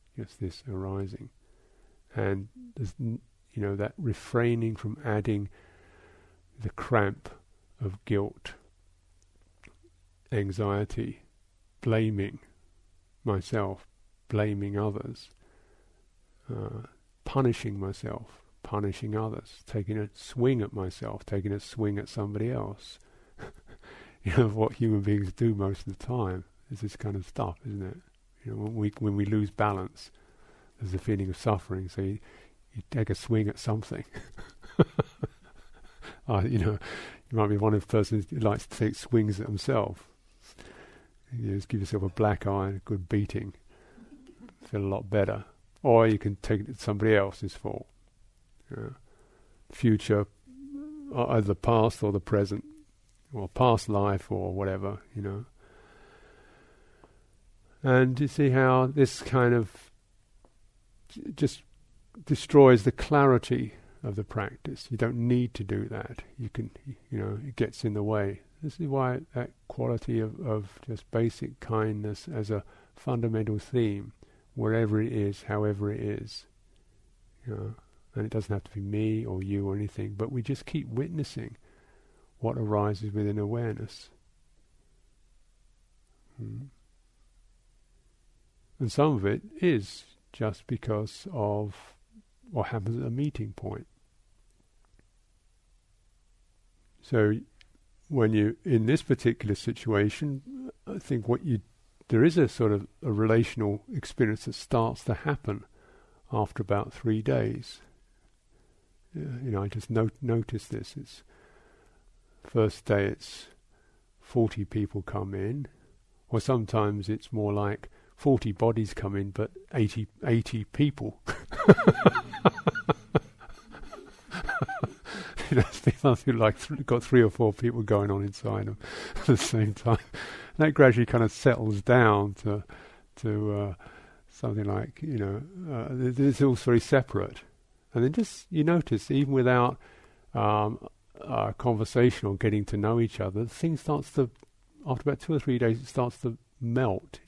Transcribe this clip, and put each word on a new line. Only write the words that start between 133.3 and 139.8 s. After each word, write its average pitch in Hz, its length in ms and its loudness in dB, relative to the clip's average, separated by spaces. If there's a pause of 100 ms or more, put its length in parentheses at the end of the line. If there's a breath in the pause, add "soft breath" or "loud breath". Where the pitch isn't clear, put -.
uh, 101 140 -4 (560 loud breath)
something 107 360 -4
like, 101 360 -4
you 151 160 -4
know, 101 240 -2 (320)
uh, 113 160 -6
th-, 127 280 -2
th-, 139 120 6
it's 127 120 2
all 135 120 6
very 120 260 4
separate. - 600 0 (540)
And 120 100 2
then 139 100 2
just, - 380 -4
you 156 120 2
notice, 156 460 2
even 139 240 2
without, 127 440 4 (580 loud breath)